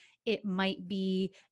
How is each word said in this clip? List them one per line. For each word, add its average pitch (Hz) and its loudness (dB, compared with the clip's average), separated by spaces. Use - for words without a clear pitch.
It 214 0
might 190 0
be, 190 0